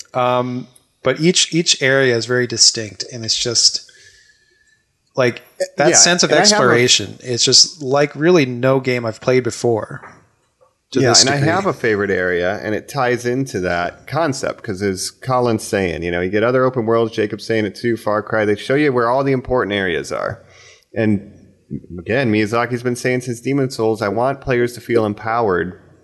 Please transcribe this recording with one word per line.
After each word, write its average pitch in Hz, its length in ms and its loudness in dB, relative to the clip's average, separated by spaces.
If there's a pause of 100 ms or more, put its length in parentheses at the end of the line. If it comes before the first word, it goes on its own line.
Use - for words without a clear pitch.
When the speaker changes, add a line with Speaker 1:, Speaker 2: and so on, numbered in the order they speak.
(160)
Speaker 1:
Um, 123 520 0 (360)
but 135 160 2
each, 170 340 2
each 165 300 0
area 135 320 4
is 113 100 -2
very 123 220 0
distinct, 107 640 0
and 117 140 -12
it's 107 120 -2
just, - 520 0 (1300)
like, 123 260 0 (360)
that 151 120 4
Speaker 2:
Yeah, 151 60 4
Speaker 1:
sense 175 280 4
of 156 80 2
Speaker 2:
and 151 80 4
I - 40 4
have 208 80 4
a - 40 2
Speaker 1:
exploration. 117 680 2
It's 123 220 -2
just - 380 2
like 143 340 0
really 160 300 4
no 127 340 0
game 123 260 -2
I've 113 160 -6
played 127 220 2
before. 117 580 -2 (920)
To 131 80 2
Speaker 2:
Yeah, 127 80 4
Speaker 1:
this - 120 2
Speaker 2:
and 131 80 0
I 143 60 0
Speaker 1:
degree. 143 140 0
Speaker 2:
have 190 180 -2
a 160 60 -2
favorite 101 360 -2
area, 90 540 -2
and 107 100 -4
it - 160 -6
ties 123 360 -2
into 127 340 -4
that 87 480 -4
concept, 147 560 -4
'cause 95 180 -8
as 98 300 -4
Colin's 123 520 0
saying, 87 380 -2
you 87 80 -4
know, 87 120 -2
you 92 100 -2
get 104 120 2
other 127 220 2
open 127 220 0
worlds, 113 260 2
Jacob's 107 320 -4
saying 110 200 0
it 95 100 -6
too, 120 200 -2
Far 104 280 -2
Cry, 110 220 0
they 104 100 2
show - 180 -4
you 147 180 2
where 120 160 2
all 135 160 2
the 139 80 0
important 123 440 0
areas 90 360 -2
are. 50 300 -4 (540)
And 107 360 0 (680)
again, 110 320 -2
Miyazaki's 117 500 0
been 123 140 -2
saying 127 260 -2
since 120 180 -8
Demon's 135 360 -2
Souls, 110 260 0
"I 104 60 0
want 120 340 -2
players 123 320 0
to 117 80 -16
feel 113 240 0
empowered 104 680 0 (300)